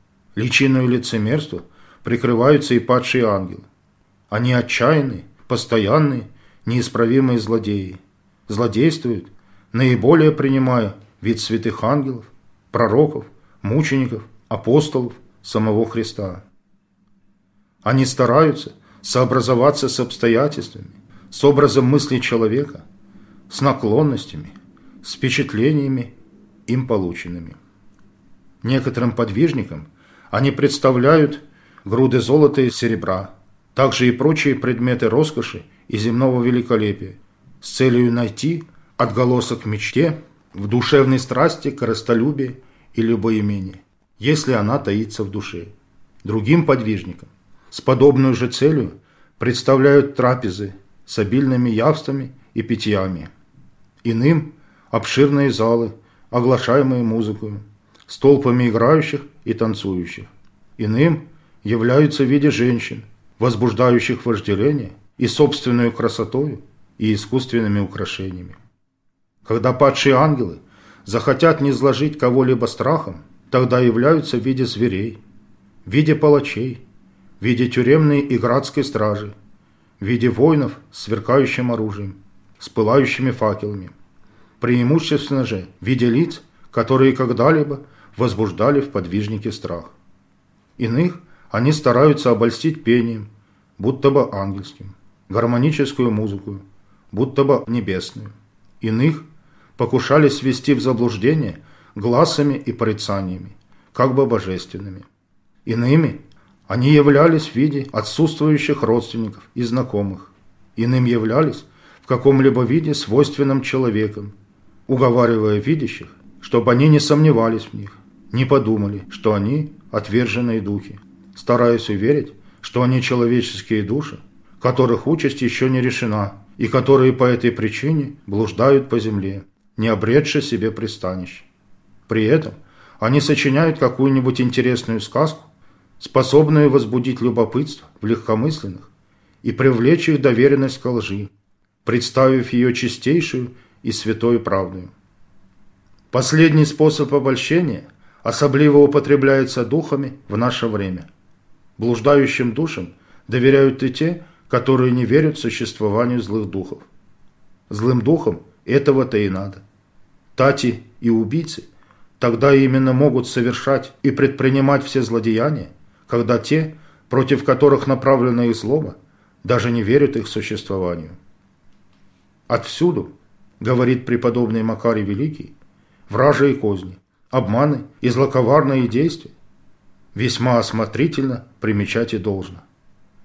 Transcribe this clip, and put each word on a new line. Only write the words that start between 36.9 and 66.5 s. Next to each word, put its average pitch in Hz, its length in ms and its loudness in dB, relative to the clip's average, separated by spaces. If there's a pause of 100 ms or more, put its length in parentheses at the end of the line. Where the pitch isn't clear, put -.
с - 100 -16
целью 123 420 2
найти 120 520 -4 (320)
отголосок 120 640 -2
в - 40 -10
мечте, 139 540 -2 (320)
в 101 140 -10
душевной 131 520 2
страсти, 139 520 -2
корыстолюбии 123 880 -4 (340)
и 113 60 -4
любоимении, 104 800 -2 (380)
если 139 340 -2
она 107 260 0
таится 107 460 -4
в 98 60 -10
душе. 101 380 -12 (560)
Другим 113 420 0
подвижникам 110 640 -2 (420)
с - 120 -16
подобной 131 520 4
же 123 140 -2
целью 135 440 -2 (460)
представляют 139 800 4
трапезы 104 580 -2 (300)
с - 140 -14
обильными 123 500 0
явствами 135 640 -2 (220)
и 113 80 -4
питьями. 95 680 -2 (760)
Иным — 123 500 0 (360)
обширные 139 600 2
залы, 113 400 0 (380)
оглашаемые 123 720 2
музыкою, 107 580 -4 (460)
с - 100 -18
толпами 127 540 4
играющих 143 500 2 (240)
и 113 80 -2
танцующих. 101 720 -4 (540)
Иным 135 500 0 (340)
являются 131 640 2
в - 20 0
виде 143 240 2
женщин, 117 540 -2 (340)
возбуждающих 120 840 0
вожделение 110 680 -2 (260)
и 123 80 0
собственную 120 640 0
красотою, 117 720 -4 (340)